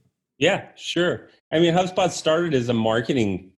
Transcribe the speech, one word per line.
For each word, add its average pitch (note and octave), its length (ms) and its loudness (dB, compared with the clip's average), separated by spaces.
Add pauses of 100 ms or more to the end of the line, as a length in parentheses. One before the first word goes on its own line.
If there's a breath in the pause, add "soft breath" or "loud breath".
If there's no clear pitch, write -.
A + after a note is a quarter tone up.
(380)
Yeah, D#3+ 380 0
sure. - 540 -4 (220 loud breath)
I D#3 80 2
mean, E3+ 140 4
HubSpot F#3 380 0
started D#3+ 420 0
as B2 160 0
a A#2+ 40 2
marketing A2+ 840 0